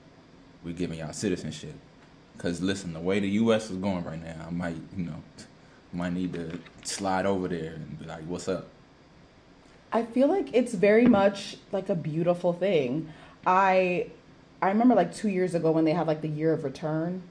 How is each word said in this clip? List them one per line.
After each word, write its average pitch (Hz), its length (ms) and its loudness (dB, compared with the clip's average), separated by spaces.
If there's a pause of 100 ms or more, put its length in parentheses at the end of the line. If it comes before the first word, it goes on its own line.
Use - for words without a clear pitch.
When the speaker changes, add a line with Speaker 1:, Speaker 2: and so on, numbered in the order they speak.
(640)
Speaker 1:
we 85 80 -8
giving 82 260 -6
y'all 76 140 -8
citizenship"? 82 640 -6 (640)
'Cause 87 240 -4
listen, 92 320 -4
the 80 80 -10
way 95 200 0
the 98 100 0
U 113 220 2
S 110 180 0
is 92 60 -6
going 92 280 -2
right 82 180 -10
now, 80 240 -12
I 82 40 -10
might, 85 260 -4 (200)
you 90 80 -4
know, 80 180 -10 (680)
might 87 200 -4
need 90 220 -4
to 85 240 -8 (260)
slide 95 420 -2
over 92 220 0
there 82 260 -6
and 76 240 -12
be - 80 -14
like, 80 160 -12
"What's 85 260 -8
up?" 92 200 -4 (1200)
Speaker 2:
I 226 100 2
feel 247 260 2
like 381 240 0
it's 247 220 2
very 208 320 6
much, 202 500 4 (160)
like, 190 160 -4
a 202 60 0
beautiful 170 580 0
thing. 160 560 0 (380)
I, 185 600 4 (520)
I 180 80 2
remember, 233 260 6
like, 175 200 2
two 214 160 -2
years 185 240 0
ago 160 180 2
when 160 140 4
they 156 60 4
had, 170 140 0
like, 156 140 0
the 156 80 -4
year 156 240 0
of 156 100 -2
return, 160 680 -4